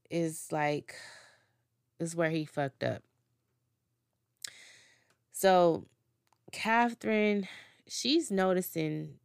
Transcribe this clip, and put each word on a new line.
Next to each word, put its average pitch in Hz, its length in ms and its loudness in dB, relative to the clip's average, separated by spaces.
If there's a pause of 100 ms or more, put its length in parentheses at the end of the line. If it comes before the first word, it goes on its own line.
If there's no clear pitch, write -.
(100)
is, 165 400 -4
like, 147 440 -2 (1040)
is 165 180 -6
where 165 140 2
he 160 140 -2
fucked 139 400 -6
up. 113 180 -4 (2250)
So, 180 540 4 (640)
Catherine, 214 960 0 (380)
she's 294 440 0
noticing 165 840 0 (100)